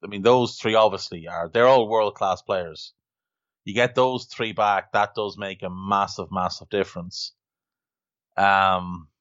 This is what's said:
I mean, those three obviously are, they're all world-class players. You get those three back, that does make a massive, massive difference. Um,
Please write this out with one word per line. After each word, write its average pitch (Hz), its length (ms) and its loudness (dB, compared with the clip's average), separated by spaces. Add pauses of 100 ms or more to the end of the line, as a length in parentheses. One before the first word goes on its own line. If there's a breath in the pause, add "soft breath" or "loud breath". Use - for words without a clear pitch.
I 98 40 -12
mean, 101 140 -8
those 120 360 4
three 110 180 -2
obviously 95 520 2
are, 85 260 -8
they're 117 140 6
all 123 220 4
world-class 104 520 0
players. 87 520 -6 (680)
You 101 100 -10
get 120 220 2
those 127 300 2
three 110 280 -6
back, 101 400 0
that 104 220 0
does 104 220 -6
make 98 260 -10
a 92 60 -8
massive, 95 640 -2
massive 90 380 -4
difference. 92 640 -6 (1040)
Um, 95 720 2 (140)